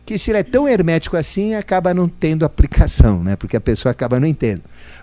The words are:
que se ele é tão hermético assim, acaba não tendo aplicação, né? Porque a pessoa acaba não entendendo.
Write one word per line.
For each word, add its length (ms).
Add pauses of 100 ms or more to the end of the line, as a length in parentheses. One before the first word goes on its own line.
que 100
se 140
ele 80
é 40
tão 240
hermético 500
assim, 380
acaba 380
não 160
tendo 360
aplicação, 760
né? 140
Porque 200
a 40
pessoa 320
acaba 260
não 80
entendendo. 360 (400)